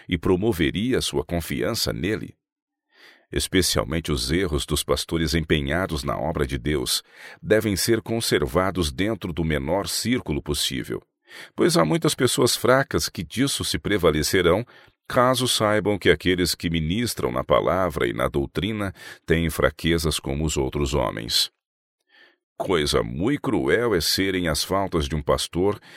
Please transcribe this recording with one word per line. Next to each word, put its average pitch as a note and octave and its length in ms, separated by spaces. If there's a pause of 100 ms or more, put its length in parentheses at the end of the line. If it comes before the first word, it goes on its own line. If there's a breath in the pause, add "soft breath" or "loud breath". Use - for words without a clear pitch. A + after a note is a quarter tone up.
e F2 80
promoveria F#2 840
sua C#2+ 200
confiança E2 720
nele? F#2 420 (960 soft breath)
Especialmente E2 800
os B1+ 200
erros E2 340
dos - 180
pastores D#2 520
empenhados D#2 680
na B1 140
obra D2 300
de C2+ 100
Deus C2 460 (400 loud breath)
devem G#2 340
ser A2+ 240
conservados F2+ 880
dentro F#2+ 440
do E2 100
menor D#2+ 420
círculo F#2+ 540
possível, B1+ 640 (520 loud breath)
pois F3 220
há E3 80
muitas D#3+ 300
pessoas B2+ 420
fracas B2 540
que - 120
disso A#2+ 420
se - 140
prevalecerão, E2+ 840 (420 loud breath)
caso B2 400
saibam G#2 520
que - 100
aqueles F2 460
que F2 160
ministram E2 600
na B1+ 140
palavra C#2+ 640
e A1 60
na B1 140
doutrina F#2+ 640 (320 loud breath)
têm E2 240
fraquezas D#2+ 680
como C#2 240
os D2+ 140
outros C#2 380
homens. A1+ 580 (1040 soft breath)
Coisa D2 460
mui D#2 340
cruel G#2 600
é D#2+ 40
serem F#2 460
as D2+ 160
faltas F2+ 460
de D#2 80
um D2+ 40
pastor F2 600 (160 loud breath)